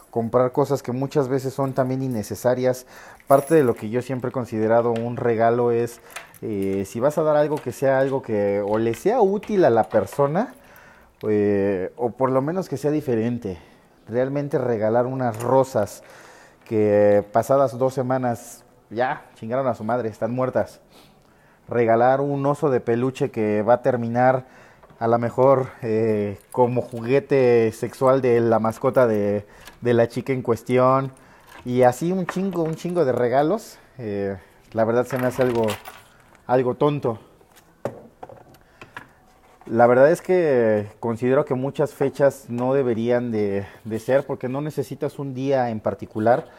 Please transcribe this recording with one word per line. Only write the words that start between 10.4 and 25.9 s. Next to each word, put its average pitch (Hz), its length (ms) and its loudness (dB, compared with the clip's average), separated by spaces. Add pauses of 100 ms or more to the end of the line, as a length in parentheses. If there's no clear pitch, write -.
eh, 101 680 0
o 120 140 -2
por 131 200 0
lo 131 100 2
menos 170 280 -4
que 139 80 -8
sea 147 160 -2
diferente. 120 680 -4 (500)
Realmente 139 500 -2
regalar 120 480 0
unas 123 360 -4
rosas 123 640 0 (600)
que 104 680 4
pasadas 127 440 2
dos 127 180 -2
semanas 127 720 -6 (260)
ya 127 440 -4
chingaron 123 320 -4
a 117 80 0
su 110 80 -14
madre, 113 260 -2
están 107 220 -6
muertas. 123 500 -2 (880)
Regalar 117 520 2
un 139 260 -4
oso 143 240 0
de 123 100 0
peluche 127 520 -2
que 107 300 0
va 113 120 4
a 123 80 0
terminar 123 640 0 (540)
a 113 80 -2
lo 117 100 4
mejor, 127 520 2 (120)
eh, 110 560 -2 (140)